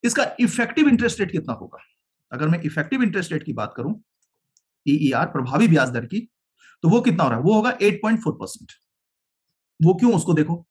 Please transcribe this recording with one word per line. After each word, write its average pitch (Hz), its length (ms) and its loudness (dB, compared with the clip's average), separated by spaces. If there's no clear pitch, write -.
इसका 269 220 0
effective 247 480 0
interest 233 320 0
rate 185 120 -4
कितना 156 200 -6
होगा? - 260 -14
अगर 151 160 -4
मैं 170 140 0
effective 160 400 -4
interest 185 300 -4
rate 156 120 -6
की 156 80 -10
बात 104 240 -8
करूं, 120 180 -6
ईईआर, 147 420 2
प्रभावी 139 400 0
ब्याज 139 220 4
दर 123 160 -6
की, 214 140 -6
तो 160 40 4
वो 233 120 6
कितना 175 240 2
हो 127 60 2
रहा 117 80 -2
है, 131 60 -4
वो 208 100 4
होगा 220 280 2
एट 208 200 2
पॉइंट 220 200 0
फ़ोर - 120 -2
परसेंट। - 380 -14
वो 170 140 6
क्यों, 233 200 4
उसको 165 200 0
देखो। 156 220 0